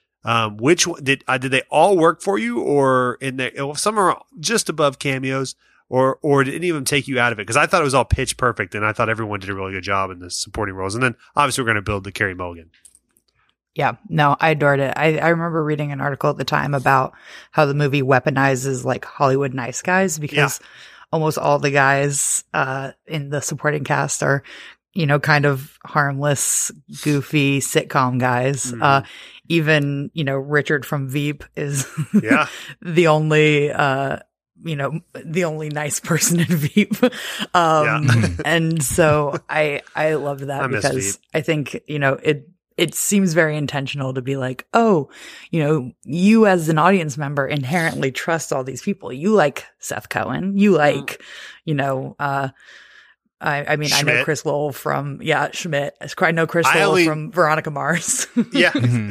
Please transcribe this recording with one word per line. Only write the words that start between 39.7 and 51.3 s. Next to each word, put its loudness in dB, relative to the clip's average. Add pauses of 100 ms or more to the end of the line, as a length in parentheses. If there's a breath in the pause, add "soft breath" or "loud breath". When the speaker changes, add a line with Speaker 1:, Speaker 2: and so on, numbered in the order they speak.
Speaker 2:
I 0
loved -4
that -4
Speaker 1:
I -2
miss -2
Speaker 2:
because -2
Speaker 1:
Veep. -20
Speaker 2:
I 0
think, -2
you -6
know, 2
it, 0 (280)
it -2
seems 2
very 2
intentional -4
to -4
be -4
like, -6
Oh, 4 (400 loud breath)
you 0
know, 0 (120)
you 6
as 4
an 2
audience 2
member -2
inherently -2
trust -4
all -2
these -10
people. -6
You 0
like 4 (160)
Seth -10
Cohen. -2
You 6
Speaker 1:
Mm. 6
Speaker 2:
like, 0 (420 loud breath)